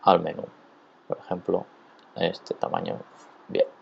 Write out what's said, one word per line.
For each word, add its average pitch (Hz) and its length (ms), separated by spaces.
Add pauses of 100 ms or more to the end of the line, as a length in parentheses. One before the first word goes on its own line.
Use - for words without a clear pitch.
al 90 180
menú. 80 240 (640)
Por - 100
ejemplo, 90 480 (500)
este - 380
tamaño. - 460 (500)
Bien. - 180 (140)